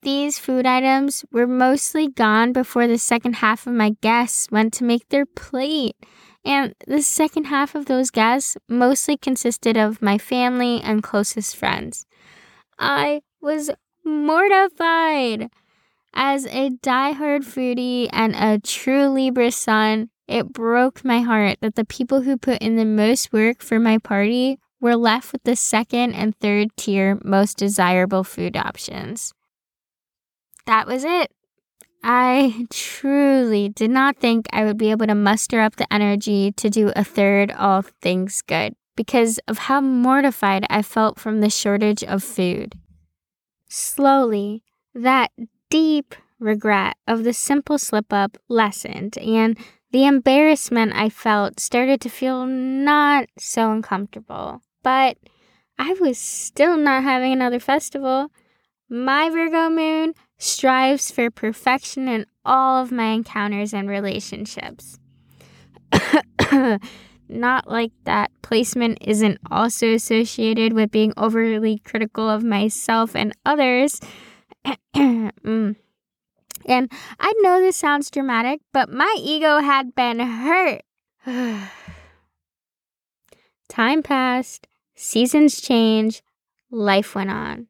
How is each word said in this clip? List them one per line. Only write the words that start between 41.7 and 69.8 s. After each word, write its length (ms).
of 200
food. 520
Slowly, 960
that 380
deep 460
regret 580
of 160
the 100
simple 440
slip-up 600
lessened, 680
and 400
the 140
embarrassment 920
I 140
felt 500
started 420
to 80
feel 360
not 840
so 340
uncomfortable. 880
But 340
I 160
was 240
still 600
not 260
having 280
another 280
festival. 720
My 400
Virgo 400
moon 440
strives 760
for 180
perfection 800
in 180
all 380
of 100
my 200
encounters 600
and 140
relationships. 1120
<coughs> 880
Not 400
like 220
that 280
placement 600
isn't 360
also 440